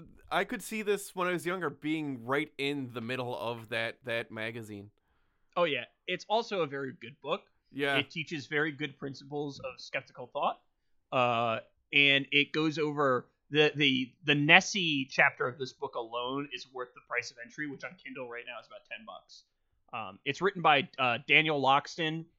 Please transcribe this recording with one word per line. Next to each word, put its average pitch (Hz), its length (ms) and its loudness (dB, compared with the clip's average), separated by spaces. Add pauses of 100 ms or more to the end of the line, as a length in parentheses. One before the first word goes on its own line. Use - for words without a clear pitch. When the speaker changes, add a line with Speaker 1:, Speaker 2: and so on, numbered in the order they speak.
(320)
Speaker 1:
I 170 120 2
could 196 180 -6
see 220 200 -6
this 196 340 -2
when 180 120 0
I 180 40 2
was 160 140 -2
younger 175 240 -2
being 143 560 -4
right 143 320 0
in 139 360 -4
the 120 80 -8
middle 123 360 -6
of 113 320 -6
that, 113 360 -4
that 117 260 -4
magazine. 110 580 -10 (640)
Speaker 2:
Oh, 175 100 2
yeah. 131 200 0 (220)
It's 180 200 -6
also 214 340 0
a 151 60 0
very 135 320 -8
good 117 220 -16
book. 151 220 -4 (280)
Speaker 1:
Yeah. 139 260 0
Speaker 2:
It 139 120 -2
teaches 151 380 -8
very 156 240 0
good 139 260 -8
principles 139 640 -8
of 123 200 -12
skeptical - 480 -10
thought. 156 320 -2 (520)
Uh, 120 480 2 (340)
and 139 380 6
it 143 200 4
goes 156 280 0
over 143 480 2 (240)
the, 151 240 6
the, 131 360 2 (140)
the 147 100 4
Nessie 160 760 4
chapter 143 360 4
of 123 120 -6
this 127 140 -8
book 139 220 -8
alone 123 580 -4
is 123 200 -12
worth 127 220 -8
the - 120 -20
price 120 240 -4
of - 140 -20
entry, 147 240 -10
which 135 140 -12
on 127 80 -10 (120)
Kindle 131 260 -10
right 120 180 -12
now 120 120 -12
is 113 80 -18
about 104 220 -20
ten 110 160 -14
bucks. - 380 -16 (500)
Um, 104 320 -8
it's 139 160 -2
written 185 200 0
by, 151 360 6
uh, 120 300 2
Daniel 151 340 6
Loxton 156 640 2 (140)